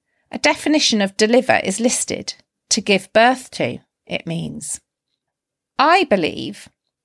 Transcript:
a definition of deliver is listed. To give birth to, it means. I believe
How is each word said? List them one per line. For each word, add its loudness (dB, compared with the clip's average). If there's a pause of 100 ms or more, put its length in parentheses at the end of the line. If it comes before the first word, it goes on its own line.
(320)
a -8
definition 0
of -4
deliver 2
is -4
listed. -4 (360)
To 0
give 0
birth 2
to, -6 (260)
it -10
means. -10 (960)
I 4
believe -4 (360)